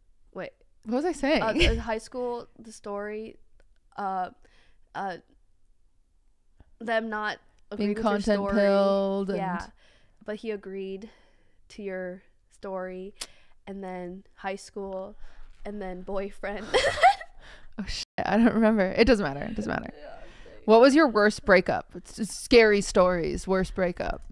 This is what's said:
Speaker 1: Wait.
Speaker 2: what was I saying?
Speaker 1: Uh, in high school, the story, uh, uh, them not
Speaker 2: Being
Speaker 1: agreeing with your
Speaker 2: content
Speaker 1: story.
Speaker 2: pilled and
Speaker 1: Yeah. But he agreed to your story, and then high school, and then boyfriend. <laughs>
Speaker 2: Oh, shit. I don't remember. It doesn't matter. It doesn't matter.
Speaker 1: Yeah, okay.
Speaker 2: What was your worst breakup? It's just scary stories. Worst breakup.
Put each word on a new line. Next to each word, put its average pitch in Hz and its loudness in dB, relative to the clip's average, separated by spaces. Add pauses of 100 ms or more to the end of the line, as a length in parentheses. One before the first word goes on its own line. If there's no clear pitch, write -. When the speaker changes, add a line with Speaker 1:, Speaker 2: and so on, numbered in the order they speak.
(340)
Speaker 1:
Wait. 180 -12 (340)
Speaker 2:
what 220 -2
was 294 -2
I 359 0
saying? 285 0
Speaker 1:
Uh, 220 0
in 285 4
high 226 -4
school, 240 -8 (100)
the 220 -18
story, 214 -12 (600)
uh, 190 -4 (640)
uh, 185 -6 (1600)
them 226 -2
not 214 -4 (400)
Speaker 2:
Being 208 0
Speaker 1:
agreeing 208 -2
with - -6
your 226 -2
Speaker 2:
content 202 2
Speaker 1:
story. 202 -2
Speaker 2:
pilled 196 2
and 196 -4
Speaker 1:
Yeah. 190 -4 (600)
But 214 -8
he 220 -8
agreed 190 -10 (600)
to - -18
your 185 -10 (280)
story, 185 -10 (540)
and 196 -12
then 185 -10 (120)
high 196 -8
school, 196 -12 (500)
and 208 -10
then 185 -10
boyfriend. 196 -6
<laughs> - 4 (1040)
Speaker 2:
Oh, 196 -8
shit. - -6 (180)
I - 2
don't 233 6
remember. 220 4 (120)
It 220 6
doesn't 214 4
matter. - -6
It - -8
doesn't 214 -6
matter. - -6
Speaker 1:
Yeah, - -18
okay. - -20
Speaker 2:
What 220 8
was 254 10
your 302 8
worst 214 2
breakup? 180 4
It's - -16
just - -8
scary 214 8
stories. 180 0
Worst 190 -2
breakup. - -4 (100)